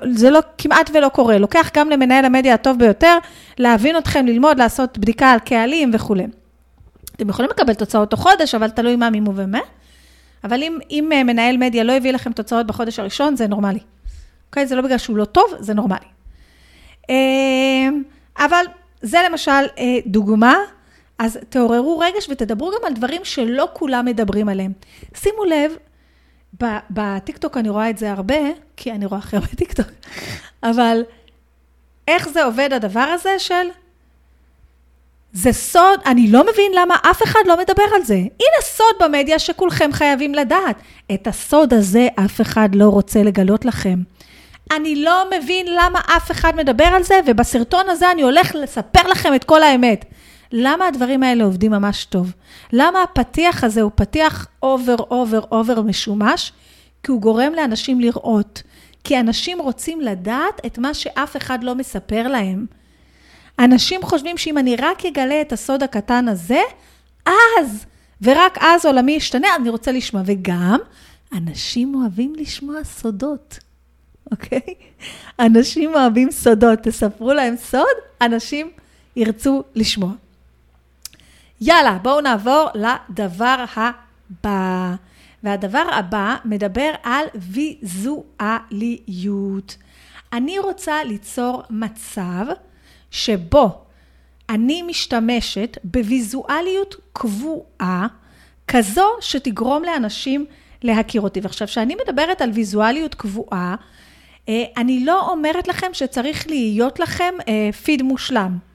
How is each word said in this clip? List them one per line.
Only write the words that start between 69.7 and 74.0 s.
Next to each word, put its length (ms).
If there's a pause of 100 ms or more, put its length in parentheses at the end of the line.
לשמוע. 340
וגם, 540 (540)
אנשים 640
אוהבים 400
לשמוע 480
סודות, 760 (720)